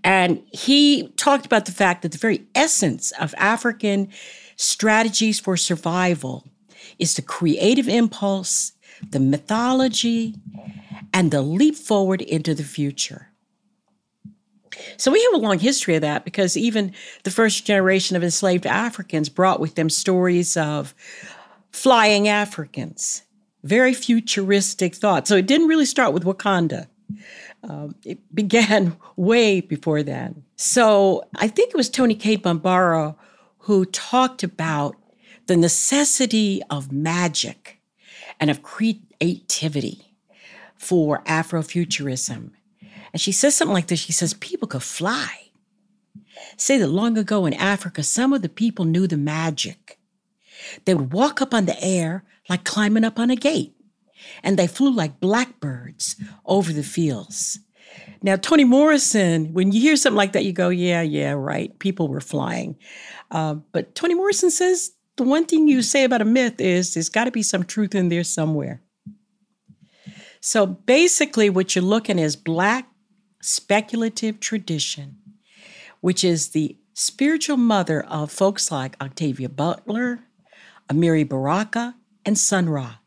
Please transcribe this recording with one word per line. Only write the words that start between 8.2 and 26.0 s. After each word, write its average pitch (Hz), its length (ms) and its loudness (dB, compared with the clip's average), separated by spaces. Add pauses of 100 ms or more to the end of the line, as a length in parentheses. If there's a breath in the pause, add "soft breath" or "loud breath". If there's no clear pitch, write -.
the 139 80 -2
mythology, 226 1160 0 (800 loud breath)
and 180 180 4
the 143 100 2
leap 202 340 2
forward 294 460 0
into 160 320 -2
the 151 100 -4
future. - 640 -6 (1700 loud breath)
So - 140 2
we 427 120 4
have 480 100 4
a 302 100 2
long 202 160 2
history 202 360 0
of 156 60 2
that 147 240 -2
because 185 300 0
even 214 380 0 (300 loud breath)
the 190 80 -6
first 214 340 2
generation 190 500 2
of 175 80 0
enslaved 180 420 0
Africans 190 640 -2
brought 185 300 2
with 160 160 -4
them 160 140 0
stories 180 680 0
of 151 360 -4 (800 loud breath)
flying 214 560 4
Africans, 202 960 -4 (400)
very 247 300 4
futuristic 202 1000 0
thought. 190 320 0
So 208 80 4
it 190 120 4
didn't 311 200 4
really 311 180 4
start 240 280 0